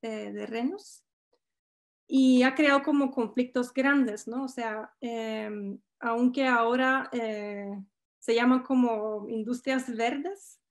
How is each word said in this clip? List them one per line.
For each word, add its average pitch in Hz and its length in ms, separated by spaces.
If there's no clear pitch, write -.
eh, 214 300
de 208 140
renos 254 580
y 262 360
ha 262 120
creado 277 280
como 285 280
conflictos 247 640
grandes, 262 540
¿no? 254 180
O - 20
sea, 220 540
em, 220 760
aunque 247 480
ahora, 254 640
eh, 208 580
se - 160
llaman 254 280
como 220 640
industrias 247 680
verdes 285 760